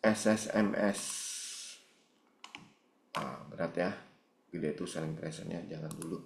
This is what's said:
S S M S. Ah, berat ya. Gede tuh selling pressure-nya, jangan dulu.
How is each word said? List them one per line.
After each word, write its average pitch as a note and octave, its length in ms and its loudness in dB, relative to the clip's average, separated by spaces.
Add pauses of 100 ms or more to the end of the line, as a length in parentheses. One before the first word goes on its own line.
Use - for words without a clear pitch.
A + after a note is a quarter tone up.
S G#2+ 240 6
S G#2+ 240 6
M G#2 240 6
S. G2+ 260 4 (2250)
Ah, C2 320 -6
berat - 320 -2
ya. F#2 160 2 (560)
Gede E2 240 0
tuh - 80 -6
selling D#2+ 320 -4
pressure-nya, E2+ 560 -6
jangan D#2+ 240 -6
dulu. D#2+ 320 -6